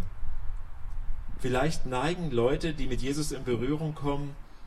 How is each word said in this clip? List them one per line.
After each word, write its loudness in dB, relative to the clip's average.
Vielleicht 2
neigen 0
Leute, 2
die 0
mit 0
Jesus -2
in -6
Berührung 0
kommen, -2